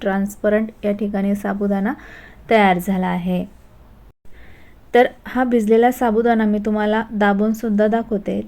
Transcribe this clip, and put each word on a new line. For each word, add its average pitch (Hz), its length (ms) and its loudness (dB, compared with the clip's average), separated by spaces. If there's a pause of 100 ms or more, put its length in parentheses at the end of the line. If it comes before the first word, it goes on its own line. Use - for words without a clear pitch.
ट्रान्सपरंट 202 680 -2 (140)
या 208 80 0
ठिकाणी 202 420 -2
साबुदाणा 202 580 -2 (580)
तयार 202 280 4
झाला 185 280 -2
आहे. 180 380 -2 (1500)
तर 247 120 6 (180)
हा 254 200 -2
भिजलेला 233 480 4
साबुदाणा 233 520 0
मी 208 220 0
तुम्हाला 214 360 0 (100)
दाबून 208 400 2
सुद्धा 214 340 0
दाखवते. 208 600 -2